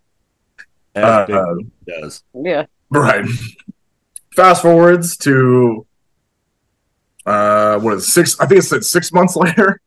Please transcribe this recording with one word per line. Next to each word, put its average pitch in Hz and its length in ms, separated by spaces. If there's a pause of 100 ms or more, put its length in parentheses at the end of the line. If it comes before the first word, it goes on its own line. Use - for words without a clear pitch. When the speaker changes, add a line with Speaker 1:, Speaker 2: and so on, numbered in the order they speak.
(960)
Speaker 1:
As 101 100
Speaker 2:
Uh, 107 220
Speaker 1:
Bigfoot 95 440 (180)
does. 80 340 (120)
Speaker 3:
Yeah. 151 320 (240)
Speaker 2:
Right. 139 380 (1080)
Fast 180 260
forwards 170 540
to, 123 680 (1400)
uh, 104 540
what 110 140
is 92 100
it, - 60
six, 165 280
I 147 80
think 185 140
it - 20
said - 220
six - 280
months 180 240
<laughs> - 0
later. 185 500